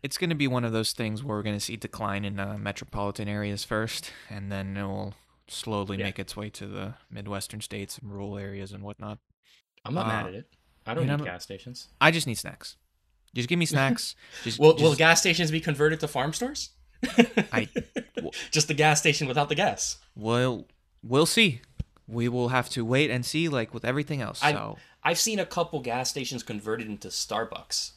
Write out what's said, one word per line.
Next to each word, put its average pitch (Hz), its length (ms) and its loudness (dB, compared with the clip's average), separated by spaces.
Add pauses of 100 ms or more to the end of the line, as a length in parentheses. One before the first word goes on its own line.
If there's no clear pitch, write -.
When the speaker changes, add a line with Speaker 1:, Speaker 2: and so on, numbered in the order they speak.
Speaker 1:
It's - 160 -6
gonna 170 200 0
be 143 100 2
one 127 180 2
of 113 80 0
those 113 200 0
things 110 320 -4
where 110 120 -4
we're 104 60 -4
gonna 104 160 -2
see 117 180 -6
decline 104 480 -6
in, 101 140 -6
uh, 101 180 -6
metropolitan 101 680 -6
areas 104 380 -4
first, - 480 -4 (180)
and 101 220 -8
then 98 240 -6
it 101 100 -4
will 98 280 -6 (340)
slowly 101 500 -4
Speaker 2:
Yeah. 104 60 -4
Speaker 1:
make 98 160 -6
its - 160 -10
way 104 140 -8
to 101 180 -12
the 98 260 -10 (160)
Midwestern 101 520 -8
states 101 360 -10
and 101 140 -12
rural 101 260 -8
areas 98 320 -8
and 98 140 -14
whatnot. 104 340 -10 (680)
Speaker 2:
I'm 110 80 -6
not 175 140 0
mad - 200 -2
Speaker 1:
Uh, - 20 -10
Speaker 2:
at 92 80 -12
it. 123 100 -14 (400)
I 113 80 -4
don't - 80 0
Speaker 1:
you 131 80 2
know, 147 60 2
Speaker 2:
need 147 80 -2
gas 90 180 -8
stations. - 460 -14 (120)
Speaker 1:
I 151 120 8
just 160 160 0
need 110 100 -2
snacks. - 380 -12 (580)
Just 120 140 0
give 175 100 4
me 165 80 4
Speaker 2:
<laughs> 147 80 -2
Speaker 1:
snacks. 135 400 2 (300)
Just, 113 160 -2
Speaker 2:
Will, 156 160 12
will 156 140 8
Speaker 1:
just 139 80 2
Speaker 2:
gas 160 220 10
stations 170 300 4
be 160 100 2
converted 151 400 2
to 151 80 -2
farm 143 240 0
stores? 269 380 -4 (180)
<laughs> - 140 -10 (500)
Speaker 1:
I, 113 160 0 (460)
w- - 160 -6 (220)
Speaker 2:
Just 156 160 4
the 156 60 0
gas 151 260 6
station 151 260 4
without 135 220 2
the 147 80 0
gas. 156 420 0 (160)
Speaker 1:
Well, 117 540 0 (340)
we'll 135 240 4
see. 180 340 4 (460)
We 117 220 -2
will 120 220 0
have 127 200 0
to 120 140 -4
wait 131 260 2
and 123 160 -2
see, 160 220 0
like 120 260 -2
with 113 100 -10
everything 139 380 -2
else. - 180 -6
Speaker 2:
I, 147 120 4
Speaker 1:
So. - 260 -6 (240)
Speaker 2:
I've 165 160 2
seen 214 220 0
a 175 60 0
couple 165 340 -2
gas 123 300 -4
stations 123 340 -6
converted 107 420 -6
into 101 220 -10
Starbucks - 880 -4